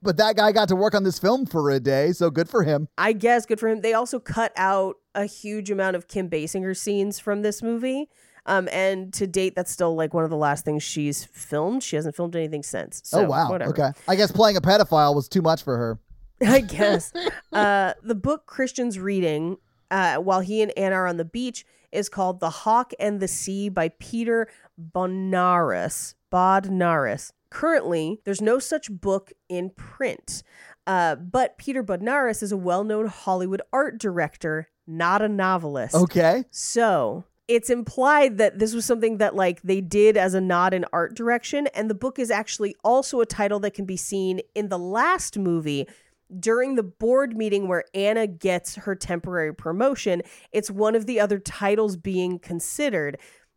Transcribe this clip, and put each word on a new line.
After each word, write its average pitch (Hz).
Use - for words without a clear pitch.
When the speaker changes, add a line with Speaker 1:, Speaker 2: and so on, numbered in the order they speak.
Speaker 1:
But 185
that 214
guy 214
got 208
to 185
work 208
on 196
this 190
film 247
for 147
a 135
day, 135
so 170
good 160
for 214
him. 147
Speaker 2:
I 208
guess 226
good 214
for 226
him. 220
They 220
also 240
cut 226
out 190
a 202
huge 208
amount 190
of 170
Kim 185
Basinger 185
scenes 202
from 208
this 208
movie. 254
Um, 185
and 190
to 202
date, 190
that's 175
still, 170
like, 160
one 165
of 160
the 160
last 147
things 151
she's 147
filmed. 185
She -
hasn't 151
filmed 170
anything 156
since. -
So, 170
Speaker 1:
Oh, 165
wow. 147
Speaker 2:
whatever. 165
Speaker 1:
Okay. 143
I 185
guess 196
playing 208
a 180
pedophile 156
was 143
too 190
much 160
for 127
her. 117
Speaker 2:
<laughs> -
I 254
guess. 196
Uh, 202
the 226
book 277
Christian's 247
reading, 180
uh, 180
while 190
he 202
and 208
Anna 190
are 185
on 175
the 170
beach, 240
is 202
called 185
The 170
Hawk 226
and 208
the 190
Sea 196
by 175
Peter 226
Bonaris. 175
Bodnaris. 180
Currently, 180
there's 196
no 220
such 302
book 196
in 180
print. -
Uh, 175
but 180
Peter 262
Bodnaris 220
is 202
a 208
well-known 208
Hollywood 185
art 262
director, 160
not 170
a 214
novelist. 180
Speaker 1:
Okay. 175
Speaker 2:
So 175
it's 233
implied 254
that 208
this 220
was 233
something 226
that, 208
like, 185
they 190
did 208
as 185
a 190
nod 185
in 185
art 170
direction. 240
And 220
the 214
book 262
is 233
actually 208
also 254
a 226
title 208
that 202
can 202
be 185
seen 190
in 208
the 185
last 233
movie. 160
During 247
the 226
board 233
meeting 202
where 180
Anna 214
gets 180
her 196
temporary 175
promotion, 185
it's 208
one 214
of 220
the 220
other 208
titles 202
being 180
considered. 175